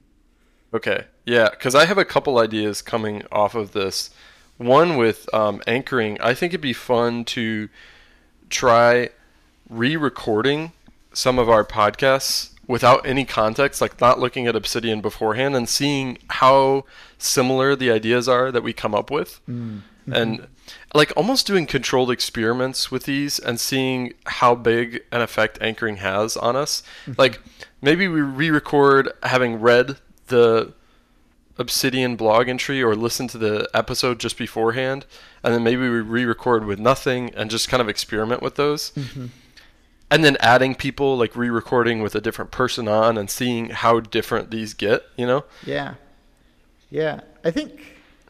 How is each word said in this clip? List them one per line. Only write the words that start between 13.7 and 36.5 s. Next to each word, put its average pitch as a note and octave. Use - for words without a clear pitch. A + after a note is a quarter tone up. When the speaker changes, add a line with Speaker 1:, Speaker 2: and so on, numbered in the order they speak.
Speaker 1:
like, -
not B2
looking B2+
at A#2
Obsidian A2
beforehand A2
and A#2+
seeing C3+
how C3+
similar C3
the B2+
ideas A2+
are B2+
that A#2
we A#2
come G#2+
up G#2
with. D#3+
Speaker 2:
Mm. A#2
Mm-hmm. -
Speaker 1:
And, A2+
like, D3+
almost B3+
doing F#3
controlled B2+
experiments B2
with B2+
these C#3+
and A#2
seeing C3
how B2
big A#2
an A#2+
effect A2
anchoring A2
has G2
on A#2+
us. D3
Speaker 2:
Mm-hmm. C#3
Speaker 1:
Like, B2+
maybe E3+
we D#3+
re-record C#3
having B2
read B2
the A#2
Obsidian B2+
blog A2+
entry C3
or A2
listen A#2
to A#2
the G#2+
episode B2
just -
beforehand, B2+
and B2
then A#2
maybe B2
we A#2
re-record A2+